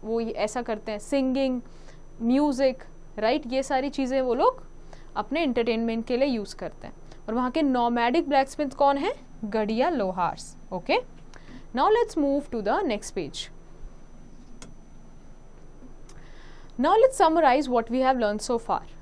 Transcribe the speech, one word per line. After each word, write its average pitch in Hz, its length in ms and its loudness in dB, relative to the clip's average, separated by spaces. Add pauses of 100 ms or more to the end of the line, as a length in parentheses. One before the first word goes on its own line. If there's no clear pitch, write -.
वो 226 160 0
ये 226 100 -2
ऐसा 233 320 -2
करते 220 300 -4
हैं, 208 60 -6
सिंगिंग, 262 600 2 (640)
म्यूजिक, 262 600 4 (360)
राइट? 240 280 2
ये 262 160 0
सारी 269 280 0
चीज़ें 269 300 0
वो 254 140 2
लोग - 280 2 (540)
अपने 277 260 -2
एंटरटेनमेंट 226 640 0
के 247 100 0
लिए 269 120 4
यूज़ 214 280 -2
करते - 300 -10
हैं। - 80 -14 (340)
और 220 60 -4
वहाँ 247 160 0
के 320 120 2
nomadic 247 640 4
blacksmiths 277 480 2
कौन 277 220 6
हैं? 349 160 0 (320)
गढ़िया 220 460 2
लोहार्स। 180 680 -2 (160)
ओके, 254 260 2 (800)
now 277 100 4
let's 440 320 4
move 285 360 2
to 226 80 -2
the 247 240 2
next 208 280 -2
page। - 360 -6 (3250)
Now 311 160 4
let's 523 220 6
summarize 302 500 6
what 233 220 2
we 254 100 2
have 262 180 4
learned 208 240 0
so 240 160 0
far। - 240 -2 (200)